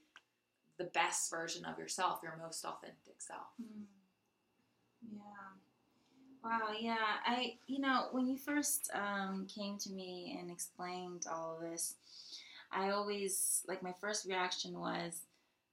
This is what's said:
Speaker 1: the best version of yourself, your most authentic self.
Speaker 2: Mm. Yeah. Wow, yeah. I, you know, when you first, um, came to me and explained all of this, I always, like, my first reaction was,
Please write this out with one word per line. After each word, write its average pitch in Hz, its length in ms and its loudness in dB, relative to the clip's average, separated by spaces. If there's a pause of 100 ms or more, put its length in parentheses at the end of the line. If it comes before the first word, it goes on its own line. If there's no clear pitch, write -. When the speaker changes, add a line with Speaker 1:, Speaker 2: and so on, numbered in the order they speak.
(760)
Speaker 1:
the 180 80 0
best 175 440 2
version 170 360 -2
of 165 120 -4
yourself, 165 460 0
your 160 140 -8
most 165 260 -8
authentic - 580 -10
self. - 260 -10 (140)
Speaker 2:
Mm. 214 260 -10 (1200)
Yeah. 208 100 -12 (1200)
Wow, 226 260 4 (100)
yeah. 233 160 2 (300)
I, 247 300 4 (120)
you 269 120 0
know, 269 320 6
when 254 160 6
you 262 100 2
first, - 560 2
um, 190 540 0
came 202 320 -4
to 202 120 -4
me 180 480 -6
and 175 120 -6
explained 180 760 -4
all 165 260 -2
of 165 60 -6
this, 165 340 -2 (760)
I 190 200 2
always, 202 760 2
like, 185 140 -2
my 185 180 -4
first 208 260 0
reaction 180 540 0
was, 170 420 -2 (520)